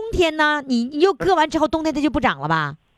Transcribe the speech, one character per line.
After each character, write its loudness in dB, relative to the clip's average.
天 2
呢？ 2
你， 0
你 -6
又 4
割 0
完 2
之 -2
后， 2
冬 -2
天 0
它 -4
就 2
不 -2
长 0
了 -6
吧？ -2